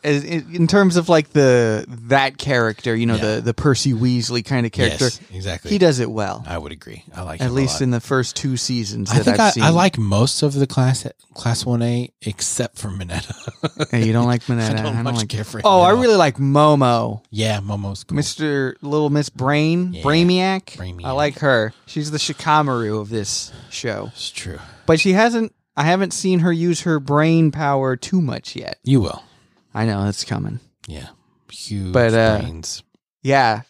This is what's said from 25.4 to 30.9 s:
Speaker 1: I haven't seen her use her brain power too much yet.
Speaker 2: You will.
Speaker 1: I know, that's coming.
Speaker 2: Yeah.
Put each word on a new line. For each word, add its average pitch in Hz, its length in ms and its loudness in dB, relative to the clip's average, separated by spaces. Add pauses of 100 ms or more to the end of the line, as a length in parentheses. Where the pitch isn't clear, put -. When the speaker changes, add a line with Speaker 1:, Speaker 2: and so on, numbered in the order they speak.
Speaker 1:
I 143 80 0
haven't 180 300 2
seen 185 260 0
her 170 140 2
use 165 280 0
her 160 180 0
brain 151 520 4
power 139 440 0
too 180 260 -2
much 123 340 -6
yet. - 280 -12
Speaker 2:
You 131 180 4
will. - 220 -6 (500)
Speaker 1:
I 110 120 -2
know, 101 180 0
that's 101 220 -4
coming. - 340 -6 (280)
Speaker 2:
Yeah. 73 220 -14 (420)